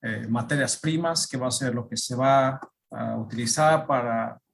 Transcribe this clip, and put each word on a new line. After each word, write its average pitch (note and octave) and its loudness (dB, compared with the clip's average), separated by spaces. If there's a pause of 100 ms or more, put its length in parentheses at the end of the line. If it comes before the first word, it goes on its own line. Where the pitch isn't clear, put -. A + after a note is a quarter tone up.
eh, A2+ -6
materias A#2 0
primas, E3 0
que C#3 -6
va B2+ -2
a B2 0
ser B2 -2
lo A#2 -4
que - -8
se - -4
va C3+ 4 (320)
a A2+ -4
utilizar A#2+ 2
para A#2 -2 (140)